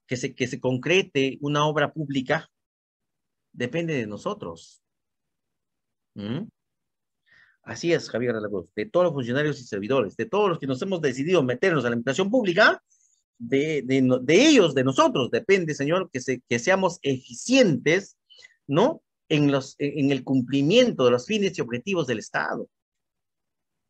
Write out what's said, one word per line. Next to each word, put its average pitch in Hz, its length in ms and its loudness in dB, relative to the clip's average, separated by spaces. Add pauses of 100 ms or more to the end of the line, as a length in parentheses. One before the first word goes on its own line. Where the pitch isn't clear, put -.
que 127 120 -6
se, 135 180 -8
que 127 120 -4
se 127 120 -10
concrete 135 840 -2
una 147 240 0
obra 147 280 0
pública. 139 580 -4 (1000)
Depende 156 440 -6
de 117 100 -4
nosotros. 104 800 -12 (1300)
¿Mm? 113 280 -8 (1200)
Así 143 300 -4
es, 139 160 -2
Javier 120 240 -2
de 110 80 -4
la 107 80 -8
Cruz, 95 260 -8
de 104 100 -4
todos 175 200 2
los 160 80 0
funcionarios 139 460 -2
y 123 40 -18
servidores, 107 540 -2
de - 80 -4
todos 202 240 0
los 160 100 -2
que 139 80 -8
nos 127 140 -4
hemos 190 200 -4
decidido 147 400 2
meternos 131 420 0
a 123 40 0
la 117 60 0
administración 131 360 -2
pública, 226 540 4 (540)
de, 135 480 -2
de 131 160 2
no-, 127 180 4
de 165 280 6
ellos, 190 280 6
de 131 80 2
nosotros, 135 480 2
depende, 160 420 0
señor, 160 380 -2
que 131 80 -6
se, 127 300 -4
que 123 100 0
seamos 185 440 0
eficientes, 170 1120 0 (500)
¿no? 208 340 2 (280)
En 147 220 2
los, 135 260 -4
en, 143 220 -4
en 139 120 2
el 135 120 -2
cumplimiento 139 800 2
de 120 60 6
los 120 160 0
fines 202 300 -2
y 156 40 -6
objetivos 131 460 -4
del 113 120 -4
Estado. - 480 -6 (1200)